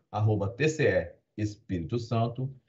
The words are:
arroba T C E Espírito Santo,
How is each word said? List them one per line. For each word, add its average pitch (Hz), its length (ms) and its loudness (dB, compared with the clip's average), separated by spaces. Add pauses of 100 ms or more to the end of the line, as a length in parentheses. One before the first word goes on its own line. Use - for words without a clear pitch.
(120)
arroba 107 380 2
T 151 180 0
C - 460 2 (240)
E 107 60 -2
Espírito 98 560 -4
Santo, 117 520 -2 (180)